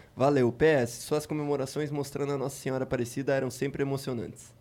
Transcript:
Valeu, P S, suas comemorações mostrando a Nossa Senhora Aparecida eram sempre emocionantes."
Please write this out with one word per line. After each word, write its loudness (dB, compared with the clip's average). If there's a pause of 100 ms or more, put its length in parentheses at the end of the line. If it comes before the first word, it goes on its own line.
(160)
Valeu, 4
P 4
S, 4
suas -2
comemorações -2
mostrando -4
a 0
Nossa -4
Senhora -2
Aparecida -2
eram 0
sempre -4
emocionantes." -4